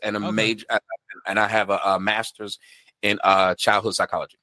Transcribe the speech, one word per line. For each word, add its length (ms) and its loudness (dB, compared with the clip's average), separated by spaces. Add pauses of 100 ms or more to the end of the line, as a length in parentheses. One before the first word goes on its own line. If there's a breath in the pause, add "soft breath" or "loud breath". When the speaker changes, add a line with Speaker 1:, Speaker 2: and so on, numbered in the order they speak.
Speaker 1:
and 140 -2
a 20 -4
Speaker 2:
Okay. 120 -4
Speaker 1:
major, 380 -2
uh, 100 0 (460)
and 140 -2
I 80 4
have 220 0
a, 160 0
a 140 2
master's 600 -4 (420 soft breath)
in, 220 0
uh, 320 4
childhood 400 0
psychology. 480 -4